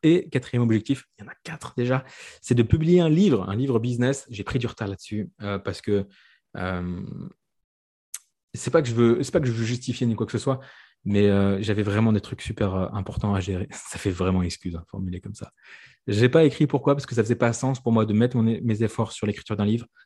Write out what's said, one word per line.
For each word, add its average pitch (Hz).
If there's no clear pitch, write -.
Et 170
quatrième 123
objectif, 113
il 104
y 95
en -
a -
quatre -
déjà, 127
c'est -
de 120
publier 160
un 165
livre, 151
un 98
livre 127
business. 123
J'ai 104
pris -
du 117
retard 110
là-dessus, 98
euh, 101
parce -
que, 101
euh, 90
c'est -
pas 165
que 127
je 113
veux, 117
c'est 143
pas 175
que 143
je 120
veux 113
justifier 120
ni 113
quoi 110
que -
ce 110
soit, 131
mais, 101
euh, 98
j'avais 107
vraiment 107
des 101
trucs -
super, 95
euh, 92
importants 101
à 98
gérer. 92
<laughs> -
Ça -
fait -
vraiment 92
excuse, 87
hein, 85
formulé 90
comme 101
ça. -
J'ai 110
pas 160
écrit, 147
pourquoi ? 139
Parce 143
que -
ça 113
faisait 113
pas 117
sens 131
pour 117
moi 113
de 107
mettre 123
mon 113
é-, 113
mes 110
efforts 110
sur -
l'écriture -
d'un 101
livre 117